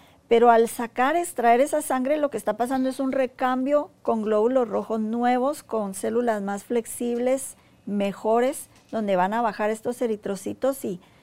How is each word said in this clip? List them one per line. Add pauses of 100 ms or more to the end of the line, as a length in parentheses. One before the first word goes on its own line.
(280)
Pero
al
sacar,
extraer
esa
sangre,
lo
que
está
pasando
es
un
recambio (120)
con
glóbulos
rojos
nuevos,
con
células
más
flexibles, (300)
mejores, (240)
donde
van
a
bajar
estos
eritrocitos
y, (220)